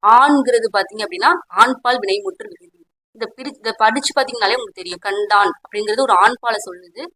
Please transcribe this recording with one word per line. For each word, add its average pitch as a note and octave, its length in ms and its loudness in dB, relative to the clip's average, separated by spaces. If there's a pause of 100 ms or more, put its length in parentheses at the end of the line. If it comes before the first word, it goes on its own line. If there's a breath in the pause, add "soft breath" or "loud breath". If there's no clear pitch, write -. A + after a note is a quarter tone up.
ஆண்கிறது A#3+ 680 4
பாத்தீங்க G#3 300 -4
அப்படின்னா F#3+ 260 -2 (180)
ஆண்பால் A3+ 520 2
வினைமுற்று G3+ 480 -6
விகுதி. F3 340 -20 (300)
இந்த A3 240 -12
பிரி-, C4 220 -12
இதை A3 200 -6
படிச்சு A3+ 440 0
பாத்தீங்கன்னாலே A#3 340 -2
உங்களுக்கு G#3+ 260 -10
தெரியும். F3 180 -12
கண்டான் G3+ 560 0
அப்படிங்கிறது G#3+ 460 -6
ஒரு B3 120 2
ஆண்பாலை A3 520 0
சொல்லுது. F3+ 400 -16 (100)